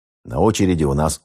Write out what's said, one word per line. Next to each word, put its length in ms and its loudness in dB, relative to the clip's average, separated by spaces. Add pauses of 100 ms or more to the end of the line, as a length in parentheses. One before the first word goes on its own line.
(260)
На 140 -6
очереди 440 2
у 100 0
нас 320 -2